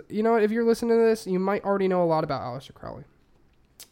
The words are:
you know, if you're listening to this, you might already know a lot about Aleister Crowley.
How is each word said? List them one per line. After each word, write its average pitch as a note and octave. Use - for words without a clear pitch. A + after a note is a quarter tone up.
you G#3
know, A3+
if G#3+
you're A#3
listening A3+
to A3+
this, A3
you F#3
might G3
already G3
know F3+
a -
lot D#3+
about C#3+
Aleister B2
Crowley. -